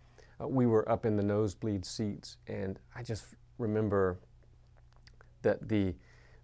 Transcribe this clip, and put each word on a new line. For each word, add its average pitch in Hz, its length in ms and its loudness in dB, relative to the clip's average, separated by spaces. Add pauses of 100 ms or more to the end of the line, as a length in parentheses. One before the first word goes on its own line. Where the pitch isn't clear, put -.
(420)
Uh, 127 60 -6
we 131 180 2
were 110 240 4
up 113 160 0
in 107 120 2
the 101 60 2
nosebleed 104 640 0
seats, - 520 -8 (100)
and 98 320 -6 (160)
I 120 80 -10
just 113 220 -8 (320)
remember 104 600 2 (1200)
that - 260 0
the, 98 260 2 (500)